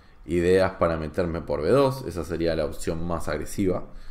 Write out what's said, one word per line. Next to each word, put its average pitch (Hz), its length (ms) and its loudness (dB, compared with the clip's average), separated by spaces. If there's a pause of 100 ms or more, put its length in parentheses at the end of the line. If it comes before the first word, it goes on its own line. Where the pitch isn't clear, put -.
(280)
ideas 90 440 4
para 82 240 2
meterme 82 440 -2
por 73 220 -4
B 80 60 0
dos, 135 360 2
esa 85 200 -6
sería 82 320 0
la 80 80 0
opción 80 420 -4
más 85 220 -2
agresiva. 85 560 -2 (260)